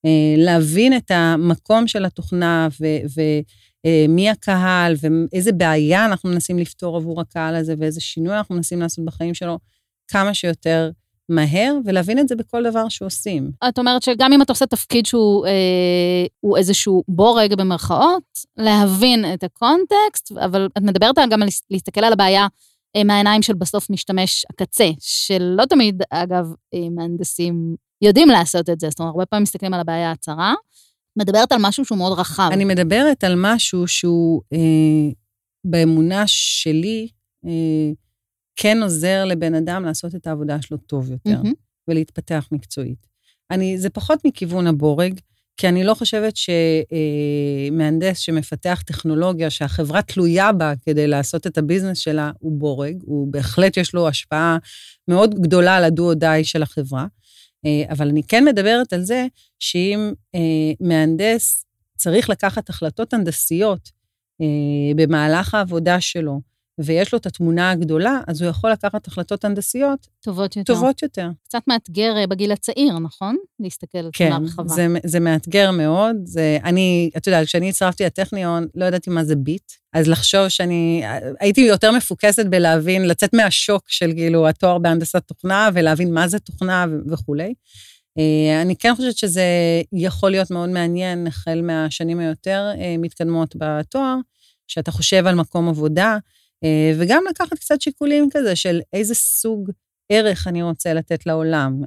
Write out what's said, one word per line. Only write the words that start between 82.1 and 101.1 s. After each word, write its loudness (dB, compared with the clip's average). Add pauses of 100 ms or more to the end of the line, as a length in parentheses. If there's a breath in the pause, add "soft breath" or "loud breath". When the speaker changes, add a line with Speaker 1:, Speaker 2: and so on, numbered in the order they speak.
Speaker 1:
בלהבין, 2
לצאת 0
מהשוק 2
של, -2
כאילו, 2
התואר 2
בהנדסת 0
תוכנה, 0
ולהבין 2
מה 2
זה -2
תוכנה -4
ו-, -6
וכולי. -8 (640 soft breath)
אה, 2
אני 0
כן 2
חושבת -4
שזה -2 (500)
יכול 0
להיות -2
מאוד -4
מעניין, -4
החל -6
מהשנים -4
היותר, -4
אה, -6
מתקדמות -4
בתואר, -4 (520)
שאתה -6
חושב 2
על 4
מקום 0
עבודה, 0 (460)
אה, 2
וגם 2
לקחת -6
קצת -2
שיקולים 0
כזה 0
של -2 (120)
איזה -2
סוג -4 (380)
ערך 0
אני -4
רוצה -4
לתת -4